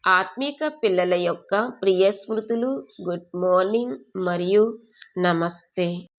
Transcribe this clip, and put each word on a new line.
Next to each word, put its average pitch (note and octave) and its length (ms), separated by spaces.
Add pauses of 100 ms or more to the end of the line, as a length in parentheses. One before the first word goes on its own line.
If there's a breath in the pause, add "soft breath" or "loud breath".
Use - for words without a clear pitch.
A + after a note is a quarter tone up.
ఆత్మిక C4 600
పిల్లల F#3 460
యొక్క F3+ 540
ప్రియ F#3+ 440
స్మృతులు, A#3 760 (220)
గుడ్ F3 280
మార్నింగ్ G3+ 600 (180)
మరియు F#3+ 640 (380 loud breath)
నమస్తే. F3 800 (220)